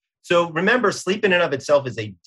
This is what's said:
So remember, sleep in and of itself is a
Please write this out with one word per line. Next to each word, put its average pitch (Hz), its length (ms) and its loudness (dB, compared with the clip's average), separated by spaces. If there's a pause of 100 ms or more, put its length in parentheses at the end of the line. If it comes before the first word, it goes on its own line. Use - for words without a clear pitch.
(220)
So 170 300 0
remember, 196 420 2
sleep 208 320 -4
in 185 80 2
and 262 100 2
of 147 80 -2
itself 139 340 0
is 113 140 -8
a 104 160 -10 (120)